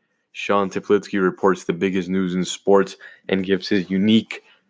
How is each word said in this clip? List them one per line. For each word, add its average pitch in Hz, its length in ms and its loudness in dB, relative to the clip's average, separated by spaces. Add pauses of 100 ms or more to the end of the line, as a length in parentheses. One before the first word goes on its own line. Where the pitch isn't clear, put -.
(340)
Sean 101 360 -2
Teplitsky, 98 540 -2
reports 92 400 0
the - 80 -4
biggest 92 380 -2
news 92 260 -2
in 92 80 0
sports 98 540 2 (320)
and 95 160 -2
gives 92 240 -2
his 92 200 0
unique 101 540 0 (260)